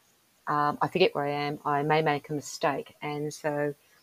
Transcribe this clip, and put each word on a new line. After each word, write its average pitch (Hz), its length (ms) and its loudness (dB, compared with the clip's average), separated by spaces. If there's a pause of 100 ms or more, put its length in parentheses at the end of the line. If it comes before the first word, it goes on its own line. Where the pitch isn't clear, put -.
(460)
um, 147 360 0
I 147 60 0
forget - 260 4
where 143 100 0
I 143 80 0
am, 147 320 -2
I 143 180 2
may 156 200 4
make 147 260 0
a 151 60 -4
mistake. - 680 -4
And 147 320 -6
so 147 400 -2 (280)